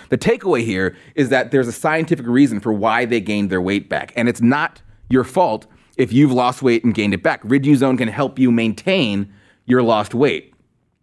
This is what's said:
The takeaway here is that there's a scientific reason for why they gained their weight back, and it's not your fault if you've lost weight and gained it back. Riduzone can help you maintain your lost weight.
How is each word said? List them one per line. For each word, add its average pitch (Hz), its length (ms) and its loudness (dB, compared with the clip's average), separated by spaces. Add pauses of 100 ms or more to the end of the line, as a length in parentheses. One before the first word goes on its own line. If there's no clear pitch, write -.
(100)
The - 80 0
takeaway 185 440 0
here 95 320 -2 (200)
is 131 160 0
that 127 220 0
there's 131 160 0
a 117 40 -8
scientific 160 540 -4
reason 120 340 2
for 110 140 -2
why 113 320 0
they 117 140 -2
gained 101 280 -4
their 90 140 -2
weight 98 260 -4
back, - 260 -8
and 120 140 -2
it's 120 140 -2
not 143 400 -2 (260)
your 127 160 2
fault 127 420 -2 (320)
if 120 120 0
you've 131 220 4
lost 123 300 0
weight 120 220 2
and 113 100 2
gained 104 180 0
it 95 100 -4
back. 151 200 -2
Riduzone 131 560 2
can 117 100 -2
help 131 300 -4
you 131 120 4
maintain 113 800 -2 (360)
your 123 160 2
lost 113 320 0
weight. 117 340 0 (540)